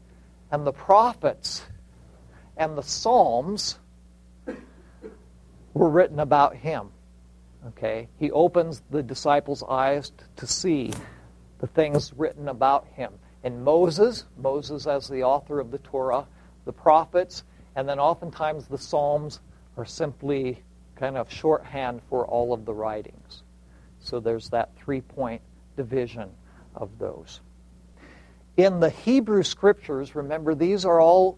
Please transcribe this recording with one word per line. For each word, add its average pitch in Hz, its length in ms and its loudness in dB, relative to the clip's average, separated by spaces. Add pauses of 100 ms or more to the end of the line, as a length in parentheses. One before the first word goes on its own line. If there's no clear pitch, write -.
(500)
and 147 160 -2
the 139 60 -2
prophets 196 920 2 (920)
and 160 200 -4
the 143 60 -8
Psalms 180 960 0 (2000)
were 160 160 4
written 151 300 2
about 143 360 2
him. 127 340 -8 (800)
Okay? 113 400 -6 (100)
He 143 140 -2
opens 165 580 2
the 143 140 -2
disciples' 143 640 -2
eyes 135 400 0
t-, - 140 -20 (140)
to 127 100 -14
see 156 460 -2 (640)
the - 80 -6
things 147 460 0
written 143 340 -6
about 135 480 0
him. 117 180 -10 (300)
In 123 200 -8
Moses, 170 600 4 (120)
Moses 135 500 -4
as 139 200 -2
the 135 140 -6
author 143 380 0
of 120 100 -6
the 131 100 -8
Torah, 131 460 -2 (400)
the - 80 -10
prophets, 165 680 2 (320)
and 135 120 -4
then 139 120 -4
oftentimes 156 680 -2
the 139 100 -10
Psalms 147 640 -4 (360)
are 117 100 -10
simply 139 800 -6 (320)
kind 135 200 -4
of 120 160 -6
shorthand 135 800 -2
for 127 160 -2
all 120 280 0
of 113 120 -6
the 113 80 -6
writings. 107 680 -10 (560)
So - 200 -8
there's 113 300 -4
that 117 280 -2
three-point 127 640 -8 (340)
division 117 540 -6 (460)
of 101 220 -10
those. - 440 -12 (1160)
In 180 240 4
the 160 100 4
Hebrew 214 540 2
Scriptures, 147 720 0
remember, 151 400 -2
these 180 300 0
are 170 140 6
all 185 380 6